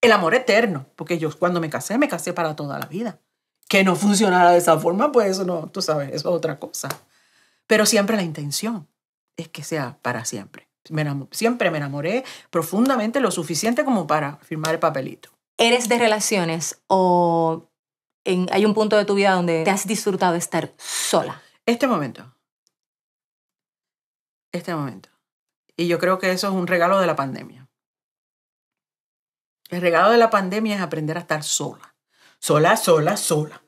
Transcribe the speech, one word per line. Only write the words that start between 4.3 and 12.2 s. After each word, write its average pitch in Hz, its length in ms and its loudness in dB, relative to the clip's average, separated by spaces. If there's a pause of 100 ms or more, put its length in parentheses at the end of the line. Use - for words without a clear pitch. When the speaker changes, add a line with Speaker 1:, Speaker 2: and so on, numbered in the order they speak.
Speaker 1:
de 175 80 8
esa 170 220 4
forma, 202 320 0
pues 214 180 4
eso 190 140 -2
no, 175 240 -4
tú - 120 -10
sabes, 151 280 -2
eso 151 220 -6
es 175 40 2
otra 160 240 -4
cosa. - 300 -12 (800)
Pero 214 160 4
siempre 208 300 2
la 208 80 0
intención 156 640 -6 (500)
es 165 120 -12
que - 160 -14
sea 143 360 -6
para 120 240 -6
siempre. - 440 -12 (200)
Me 156 140 -4
enamo-, 139 300 -4
siempre 226 400 0
me 160 60 -4
enamoré 147 460 -6 (240)